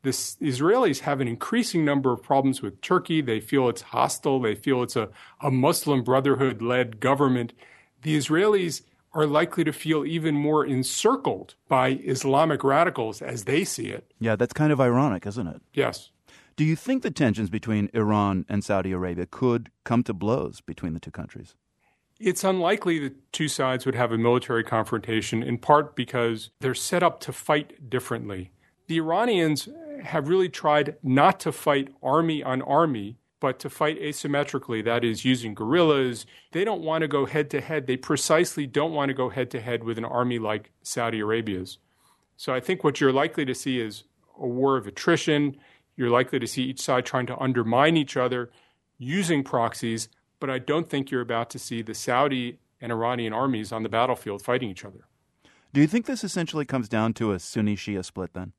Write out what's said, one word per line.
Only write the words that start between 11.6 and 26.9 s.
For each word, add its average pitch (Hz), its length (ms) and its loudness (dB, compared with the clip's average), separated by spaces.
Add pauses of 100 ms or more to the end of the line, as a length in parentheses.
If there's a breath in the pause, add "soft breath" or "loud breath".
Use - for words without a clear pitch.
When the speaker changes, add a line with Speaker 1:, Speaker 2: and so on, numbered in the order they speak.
Speaker 1:
by 131 260 4 (120)
Islamic 139 580 2
radicals 135 600 2
as 123 220 -8
they 151 200 0
see - 220 -6
it. - 340 -12
Speaker 2:
Yeah, 113 160 2
that's 117 160 0
kind 151 180 2
of 135 120 4
ironic, 123 440 4
isn't 101 200 -6
it? - 160 -12 (100)
Speaker 1:
Yes. - 380 -2 (440 soft breath)
Speaker 2:
Do 156 100 0
you 156 120 2
think 262 260 -2
the 214 80 -2
tensions 110 380 2
between 104 460 -2
Iran 104 520 2
and 101 160 -2
Saudi 95 300 0
Arabia 90 320 -4
could 120 460 -2 (140)
come 123 180 2
to 117 100 -4
blows 101 480 -4
between 80 320 -8
the 82 80 -8
two 78 100 -16
countries? - 440 -16 (680)
Speaker 1:
It's 185 240 -2
unlikely 185 540 2
the 135 160 -4 (180)
two 156 160 -2
sides 131 380 -2
would 123 80 0
have 117 180 0
a 113 60 0
military 120 440 2
confrontation, 113 800 -2
in 120 140 -2
part 151 400 4
because 117 540 -2 (100)
they're 131 140 -2
set - 280 0